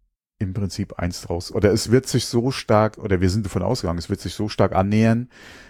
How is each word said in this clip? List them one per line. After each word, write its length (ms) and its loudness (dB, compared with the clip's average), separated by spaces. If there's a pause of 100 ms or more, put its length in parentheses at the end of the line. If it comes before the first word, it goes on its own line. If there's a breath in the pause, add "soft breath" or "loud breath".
(380)
im 160 -4
Prinzip 440 -6
eins 240 -4
draus, 300 -6
oder 220 4
es 180 0
wird 160 4
sich 180 0
so 260 0
stark, 460 2
oder 220 0
wir 100 4
sind 160 0
davon 160 -2
ausgegangen, 380 -2
es 100 -10
wird 120 -4
sich 120 -8
so 140 -4
stark 260 0
annähern, 560 2 (400 loud breath)